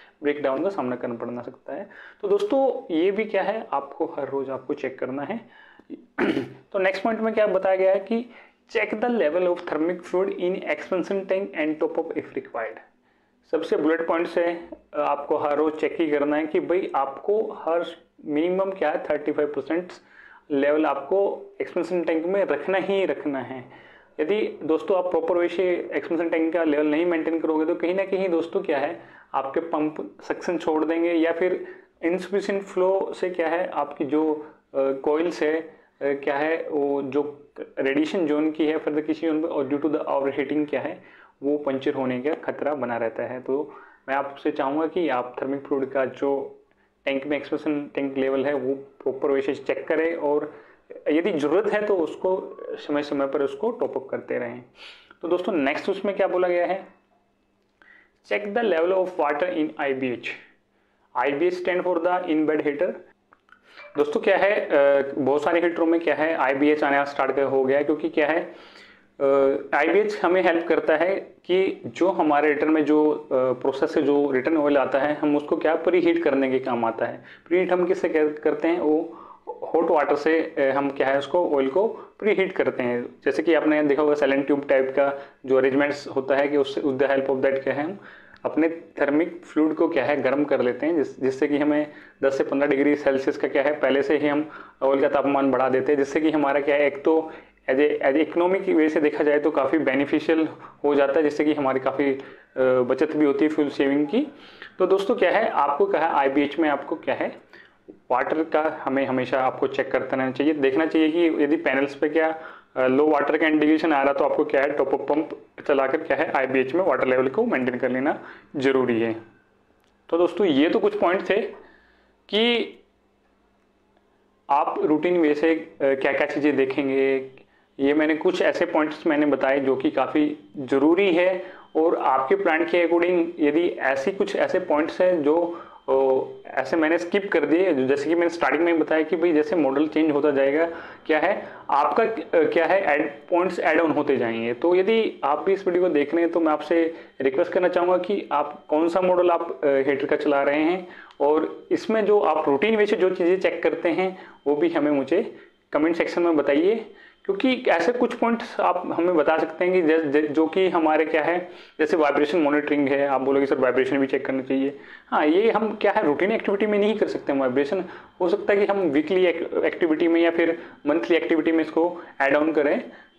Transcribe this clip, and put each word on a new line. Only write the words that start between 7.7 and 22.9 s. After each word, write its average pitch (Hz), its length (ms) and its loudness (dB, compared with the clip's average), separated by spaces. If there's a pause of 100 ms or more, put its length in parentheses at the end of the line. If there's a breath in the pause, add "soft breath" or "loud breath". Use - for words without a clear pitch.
गया 190 160 2
है 196 80 2
कि 226 260 -4 (440 loud breath)
check 214 240 -2
the 233 160 -2
level 180 320 0
of 175 140 0
thermic 170 420 -4
fluid 185 300 -2
in 185 280 -2
expansion 190 720 -4
tank 196 180 -2 (100)
and 156 220 -2
top 160 160 -2
up 160 120 -4
if - 260 -6
required, - 600 -10 (600)
सबसे 160 220 -2
बुलेट 165 300 0
पॉइंट 170 200 0
से, 175 160 0
अ, - 560 -6
आपको 147 380 0
हर 147 200 0
रोज 151 160 2
चेक 151 280 -4
ही 160 100 0
करना 147 260 2
है 156 100 0
कि 170 140 0
भाई 170 340 -2
आपको 147 580 -2
हर 170 320 -4 (400)
मिनिमम 180 460 -2
क्या 165 200 -2
है, 170 200 -4
थर्टी 151 220 -2
फ़ाइव 147 160 -2
परसेंट 160 440 -6 (580 loud breath)
लेवल 147 360 2
आपको 190 760 -2
एक्सपेंशन 175 420 -4
टैंक 165 240 -2
में 190 180 0
रखना 147 340 -2
ही 190 260 0